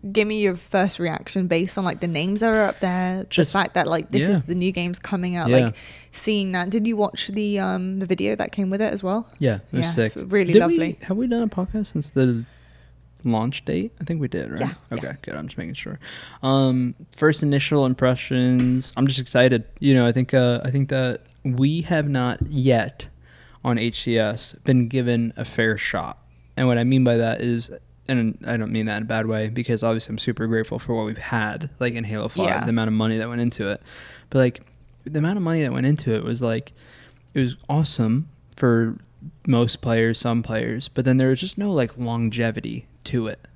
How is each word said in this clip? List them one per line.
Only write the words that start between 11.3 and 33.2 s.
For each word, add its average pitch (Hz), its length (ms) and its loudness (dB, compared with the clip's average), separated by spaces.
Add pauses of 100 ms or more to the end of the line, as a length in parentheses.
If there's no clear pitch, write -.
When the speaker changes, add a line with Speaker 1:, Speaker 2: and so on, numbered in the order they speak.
Speaker 2:
a 226 80 0
podcast 190 440 -4
since 147 180 -4
the 120 340 2 (800)
launch 117 400 0
date? 190 340 -2
I - 60 -8
think 165 160 -4
we 131 60 -2
did, 65 240 -6
right? 76 100 -6
Speaker 1:
Yeah, - 120 -4 (200)
Speaker 2:
Okay, - 140 -8
Speaker 1:
yeah. - 160 -10
Speaker 2:
good. - 120 -12
I'm 76 120 -10
just - 100 -12
making 85 160 -8
sure. - 260 -12 (440)
Um, 131 520 2 (160)
first 151 320 2
initial 143 420 2
impressions. 127 1120 2
I'm 131 120 2
just 131 120 0
excited. 123 460 4 (140)
You 139 160 4
know, 123 100 6
I 120 60 4
think, 123 220 0
uh, 123 300 4
I 131 80 -2
think 139 180 0
that 131 340 -2 (200)
we 139 380 0
have 156 280 0
not 127 400 0
yet 127 580 0 (560)
on 120 140 0
H 113 260 -2
C 117 140 0
S 110 460 -2
been 127 240 4
given 120 480 0
a 113 80 -6
fair 110 340 0
shot. - 400 -4 (380)
And 131 120 2
what 120 100 4
I 117 80 2
mean 131 180 4
by 120 140 4
that 113 240 0
is, 117 300 -4 (360)
and 117 380 0
I 117 120 -2
don't 110 140 -4
mean 110 160 -2
that 104 100 -4
in 107 60 -6
a - 20 -8
bad 113 220 -2
way, 110 220 -2
because 117 340 -2
obviously 113 300 -2
I'm 107 40 -6
super 113 300 -4
grateful 113 320 -2
for 120 160 -6
what 113 100 -2
we've 107 120 -8
had, 117 520 -4 (100)
like, 123 140 -2
in 117 120 -6
Halo 107 220 -6
five, 160 200 -2
Speaker 1:
Yeah. - 160 0
Speaker 2:
the 120 60 -2
amount 113 180 2
of 110 60 0
money 110 240 0
that 110 120 -4